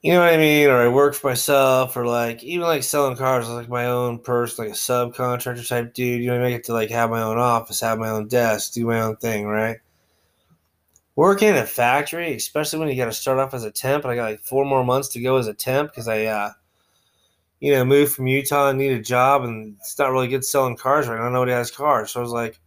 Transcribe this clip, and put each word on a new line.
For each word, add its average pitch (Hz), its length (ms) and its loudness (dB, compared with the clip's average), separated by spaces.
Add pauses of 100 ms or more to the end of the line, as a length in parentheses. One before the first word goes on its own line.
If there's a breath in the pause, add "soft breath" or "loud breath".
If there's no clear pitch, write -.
you 160 120 2
know 175 80 6
what 170 120 6
I 160 40 6
mean? 151 320 6
Or 127 80 6
I 120 100 6
worked 139 300 4
for 139 100 -4
myself, 131 680 2
or, 120 80 -4
like, 120 400 -2
even, 170 200 -4
like, 156 180 0
selling 139 340 -2
cars, 131 280 0
I 117 40 -10
was, 120 80 -8
like, 120 120 -12
my 120 180 -2
own 123 320 -2
person, 120 440 -2
like, 104 100 -8
a - 40 -8
subcontractor 123 920 -4
type 120 260 -4
dude. 123 280 -2
You 123 60 -4
know 123 80 0
what 123 60 0
I 123 40 0
mean? 123 80 0
I 120 40 -6
get 117 80 -12
to, 117 80 -6
like, 110 180 -2
have 117 180 0
my 113 140 -2
own 110 140 -2
office, 120 440 0
have 113 180 -2
my 113 100 -4
own 107 200 -6
desk, 117 420 0
do 117 140 -4
my 117 160 0
own 110 160 -2
thing, 107 280 -4
right? 110 320 -2 (1400)
Working 196 340 4
in 180 80 4
a 113 80 0
factory, 143 680 0
especially 151 420 -4
when 156 120 -2
you 131 60 -4
gotta 120 160 -2
start 131 280 -2
off 135 160 -4
as 120 80 -8
a 107 80 -8
temp, 143 320 -2
and 127 80 -4
I 120 40 -2
got, 117 140 -2
like, 107 100 -8
four 135 260 0
more 135 180 2
months 131 260 0
to 120 100 -10
go 127 180 2
as 117 100 0
a 104 60 -8
temp 143 380 -2
'cause 113 160 -10
I, 110 180 -2
uh, 104 260 -4 (1080)
you 143 120 0
know, 131 120 4
moved 139 300 4
from 131 140 -4
Utah 139 420 2
and 135 80 -2
need 135 140 0
a 117 100 -2
job, 127 420 2
and 110 360 -10
it's - 180 -14
not 131 140 2
really 127 160 0
good 127 180 -4
selling 131 320 0
cars 135 300 0
right 113 120 -6
now. 117 80 -4
Nobody 127 260 0
has 120 180 -4
cars. 135 400 0
So 123 80 -6
I 120 40 -4
was 120 80 -8
like 117 360 -6